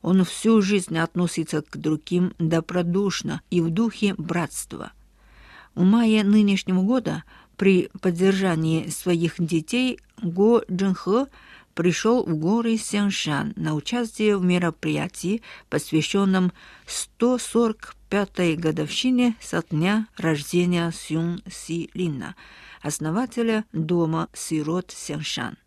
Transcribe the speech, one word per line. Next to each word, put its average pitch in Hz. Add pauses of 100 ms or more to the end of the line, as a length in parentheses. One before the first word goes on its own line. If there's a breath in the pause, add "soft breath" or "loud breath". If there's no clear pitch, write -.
Он 180
всю 220
жизнь 190
относится 165
к -
другим 156
добродушно 175
и 175
в 165
духе 208
братства. - (840 loud breath)
В 180
мае 214
нынешнего 196
года 190 (320 soft breath)
при 190 (120)
поддержании 170
своих 170
детей 180 (220)
Го 202
Джин 185
Хэ 240 (480 loud breath)
пришёл 202
в 165
горы 220
Сяншан 190
на 156
участие 214
в 180
мероприятии, 175 (260 loud breath)
посвящённом 185 (360 loud breath)
сто -
сорок - (140)
пятой 185
годовщине 220
со 170
дня 196 (100)
рождения 170
Сюн 165
Си -
Лина, 147 (460 loud breath)
основателя 220
дома 160
сирот 160
Сяншан. -